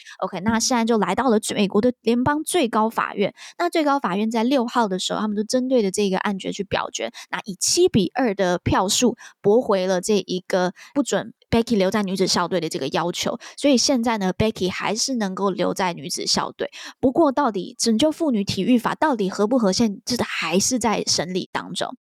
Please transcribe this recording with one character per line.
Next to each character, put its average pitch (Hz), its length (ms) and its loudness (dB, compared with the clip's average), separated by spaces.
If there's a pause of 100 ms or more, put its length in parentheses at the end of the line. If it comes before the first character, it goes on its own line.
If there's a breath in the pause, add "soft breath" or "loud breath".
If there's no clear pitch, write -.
(200 loud breath)
OK， 185 220 -6
那 220 180 0
现 254 160 0
在 226 80 2
就 226 140 2
来 190 180 0
到 262 140 2
了 214 100 4 (160)
美 202 140 2
国 208 100 2
的 247 220 4
联 240 200 2
邦 294 220 0
最 320 240 2
高 220 220 2
法 - 260 -6
院。 - 180 0 (240 loud breath)
那 339 120 0
最 320 160 0
高 277 120 2
法 190 200 -2
院 220 120 0
在 226 140 0
六 247 240 2
号 233 220 0
的 185 100 -2
时 - 140 -4
候， 180 80 -2
他 214 80 -2
们 202 80 -4
就 208 80 0
针 254 240 0
对 254 120 4
的 196 80 2
这 202 200 0
个 185 80 0
案 196 200 -2
决 180 140 -8
去 190 140 -6
表 - 260 -4
决， - 220 -8 (180 loud breath)
那 180 140 -6
以 190 120 -8
七 - 300 2
比 202 280 2
二 233 200 0
的 180 220 0
票 214 320 0
数 240 260 2 (240 loud breath)
驳 214 220 4
回 190 260 0
了 185 140 0
这 208 160 2
一 185 280 -4
个 180 280 0 (200 loud breath)
不 285 80 0
准 185 320 -4 (160)
Becky 233 280 2
留 185 120 2
在 208 140 0
女 190 140 -4
子 185 100 2
校 175 220 0
队 185 100 0
的 160 80 -4
这 - 100 -6
个 135 120 -4
要 170 240 -2
求。 - 260 -4 (160 loud breath)
所 285 160 4
以 247 60 6
现 240 260 2
在 226 140 0
呢， 185 200 0
Becky 220 320 0
还 - 240 -4
是 254 220 -2
能 190 200 -2
够 196 160 0
留 185 220 -2
在 180 200 -2
女 156 160 -10
子 - 160 -6
校 - 260 -2
队。 - 180 -6 (300 loud breath)
不 262 120 2
过 302 200 4
到 262 200 0
底 185 260 -6
拯 226 200 2
救 302 140 4
妇 302 200 0
女 202 120 2
体 196 200 -4
育 247 140 4
法 160 180 0
到 302 200 2
底 196 140 0
合 202 180 0
不 254 100 2
合 202 140 2
宪， 208 320 0
这 240 200 -4
还 170 360 -2
是 214 200 0
在 208 260 0
审 180 280 -2
理 185 200 -4
当 180 200 -6
中。 - 300 -6